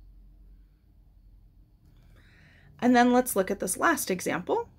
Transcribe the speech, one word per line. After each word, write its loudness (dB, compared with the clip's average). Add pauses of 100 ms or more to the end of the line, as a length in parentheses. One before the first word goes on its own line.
(2750)
And 4
then 6
let's 0
look 0
at -6
this -6
last -2
example. -4